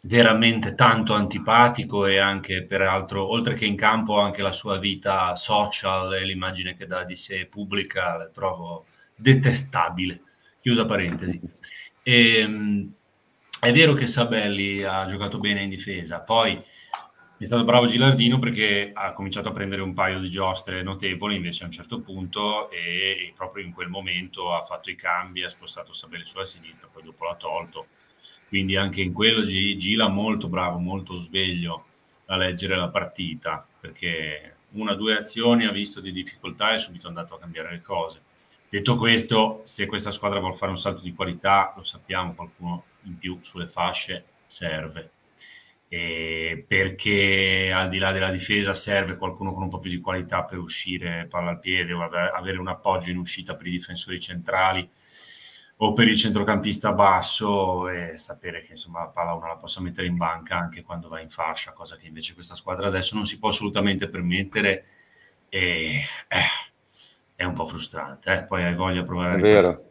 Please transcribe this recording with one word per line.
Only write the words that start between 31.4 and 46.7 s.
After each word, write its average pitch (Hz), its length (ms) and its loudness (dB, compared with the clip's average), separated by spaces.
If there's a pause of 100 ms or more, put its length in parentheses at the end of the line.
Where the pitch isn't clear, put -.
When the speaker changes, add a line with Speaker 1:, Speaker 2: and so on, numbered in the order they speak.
Speaker 1:
a 95 100 -2
leggere 92 400 0
la 87 140 0
partita, 82 760 -4 (120)
perché 78 800 -8 (160)
una 107 200 -4
o - 40 0
due 107 200 2
azioni 117 500 2
ha 101 60 -2
visto 101 280 -8
di 92 120 -10
difficoltà 92 600 -4
e - 20 2
è 110 40 -2
subito 87 300 -12
andato 85 260 -12
a 85 40 -18
cambiare 82 320 -12
le 87 100 -12
cose. 82 400 -6 (480)
Detto 101 280 0
questo, 110 680 2
se 101 220 -6
questa 101 240 -6
squadra 101 300 -2
vuol 90 140 -4
fare 95 180 -4
un 90 60 -6
salto 95 240 -4
di 87 120 -10
qualità, 95 640 2
lo 92 80 -18
sappiamo, 90 500 -6
qualcuno 87 500 -10 (200)
in 87 140 -14
più 90 240 -10
sulle 85 240 -12
fasce 90 580 -4 (220)
serve. 80 640 -8 (840)
E 82 760 -6
perché 95 1080 2